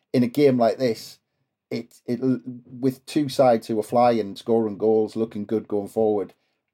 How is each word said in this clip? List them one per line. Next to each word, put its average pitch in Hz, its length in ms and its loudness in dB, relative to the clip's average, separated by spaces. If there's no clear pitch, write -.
in 131 100 4
a 120 40 0
game 135 320 2
like 113 180 2
this, - 400 -4
it, 117 240 -8
it, 117 180 -4
with 127 840 -4
two 147 220 -2
sides 123 380 2
who 110 120 -2
are 104 40 0
flying, 120 520 0
scoring 110 420 0
goals, 107 380 2
looking 110 300 -6
good 107 220 -4
going 101 200 -4
forward, 107 480 -2